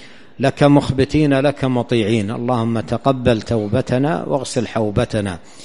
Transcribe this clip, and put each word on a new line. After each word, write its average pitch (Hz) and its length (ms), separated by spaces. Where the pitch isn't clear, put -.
لك 135 220
مخبتين، 139 760
لك 139 240
مطيعين. 117 680
اللهم 120 500
تقبل 120 640
توبتنا 123 840
واغسل 127 420
حوبتنا، 107 720